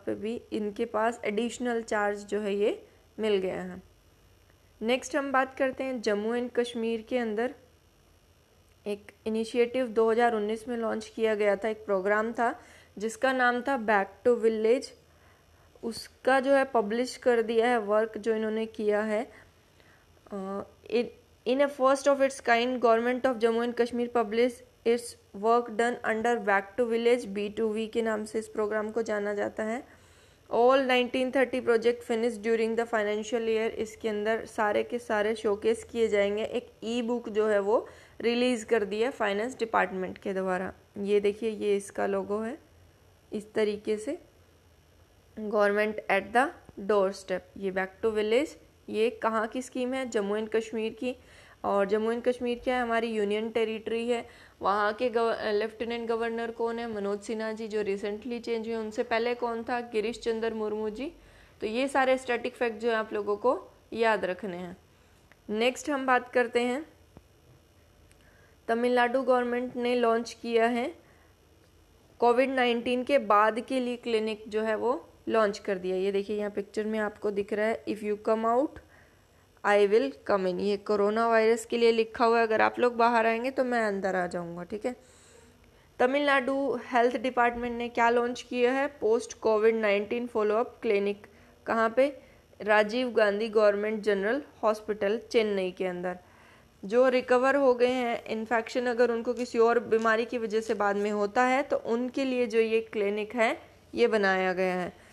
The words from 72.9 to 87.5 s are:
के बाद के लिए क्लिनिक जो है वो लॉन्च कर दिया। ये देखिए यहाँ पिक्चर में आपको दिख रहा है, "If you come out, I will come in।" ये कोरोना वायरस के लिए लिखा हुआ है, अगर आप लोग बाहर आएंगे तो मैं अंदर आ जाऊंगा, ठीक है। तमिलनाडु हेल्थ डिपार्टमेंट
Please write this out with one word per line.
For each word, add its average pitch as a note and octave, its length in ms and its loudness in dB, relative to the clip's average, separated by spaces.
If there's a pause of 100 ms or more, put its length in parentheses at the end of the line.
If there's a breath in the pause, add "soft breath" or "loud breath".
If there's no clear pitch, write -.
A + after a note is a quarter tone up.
के C#4+ 140 4
बाद G#3+ 420 4
के C4 200 -2
लिए B3 160 -2
क्लिनिक A3 520 -2
जो G#3+ 140 -2
है A3 140 0
वो A#3+ 320 -2 (200)
लॉन्च G#3+ 300 2
कर G3 200 -4
दिया। F#3 180 -4
ये F#3+ 160 -2
देखिए G3+ 240 -2
यहाँ G#3 140 -4
पिक्चर G3+ 340 -6
में A3 140 -2
आपको G#3+ 320 -4
दिख G3+ 220 -4
रहा G#3 140 0
है, A3+ 180 -2
"If G#3 140 -4
you G#3 180 -2 (120)
come A3 160 2
out, A#3+ 340 0 (840 soft breath)
I G#3 120 4 (120)
will B3 240 4 (180)
come F#3+ 160 2
in।" F3+ 140 -2
ये G3+ 160 0
कोरोना G#3 520 2
वायरस A3+ 380 4
के A#3+ 120 -2
लिए A#3 140 6
लिखा A3+ 320 0
हुआ A#3 140 6
है, A3+ 80 4
अगर G#3+ 140 2
आप G#3+ 180 4
लोग A#3 180 2
बाहर A#3 300 4
आएंगे A3+ 240 0
तो C4 140 0
मैं B3 220 0
अंदर G3 300 -2
आ F3+ 100 0
जाऊंगा, F3 360 -8
ठीक G3+ 240 -8
है। D#3+ 80 -4 (1040 soft breath)
तमिलनाडु C4+ 840 2
हेल्थ B3 320 2
डिपार्टमेंट A#3+ 640 0